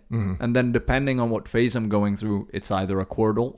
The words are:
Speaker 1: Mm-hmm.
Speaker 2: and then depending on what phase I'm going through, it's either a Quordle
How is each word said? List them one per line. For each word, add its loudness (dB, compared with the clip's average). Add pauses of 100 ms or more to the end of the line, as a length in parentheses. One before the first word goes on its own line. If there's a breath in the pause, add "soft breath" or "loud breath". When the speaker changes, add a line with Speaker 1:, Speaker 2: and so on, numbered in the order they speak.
(120)
Speaker 1:
Mm-hmm. -2
Speaker 2:
and 0
then 2
depending 0
on 0
what -4
phase 2
I'm -2
going 2
through, -2
it's -8
either 0
a -2
Quordle 0